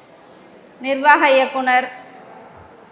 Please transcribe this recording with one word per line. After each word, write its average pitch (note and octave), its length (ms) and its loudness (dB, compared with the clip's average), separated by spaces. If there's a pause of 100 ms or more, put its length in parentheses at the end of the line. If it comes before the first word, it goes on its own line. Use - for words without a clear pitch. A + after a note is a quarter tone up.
(880)
நிர்வாக C#4+ 360 2 (140)
இயக்குனர் B3+ 520 -2 (1040)